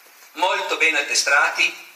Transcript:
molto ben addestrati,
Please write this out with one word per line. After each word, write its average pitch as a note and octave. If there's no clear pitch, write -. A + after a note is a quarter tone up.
molto F#3
ben D#3
addestrati, -